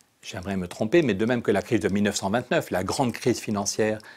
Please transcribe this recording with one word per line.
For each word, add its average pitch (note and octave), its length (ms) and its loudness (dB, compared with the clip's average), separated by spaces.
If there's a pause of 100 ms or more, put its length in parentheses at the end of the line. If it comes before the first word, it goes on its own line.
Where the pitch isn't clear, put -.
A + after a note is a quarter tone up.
(240)
j'aimerais F#2+ 340 -6
me F2+ 100 -4
tromper, C3+ 360 2
mais A#2 100 2
de G2+ 120 0
même A#2+ 180 0
que A#2+ 80 4
la G2 100 4
crise A2 200 0
de G2+ 80 0
mille G2+ 140 2
neuf G2+ 120 2
cent G2 160 -2
vingt-neuf, B2+ 400 0
la F#2 120 0
grande A#2 300 0
crise - 260 0
financière, G#2+ 600 -2 (180)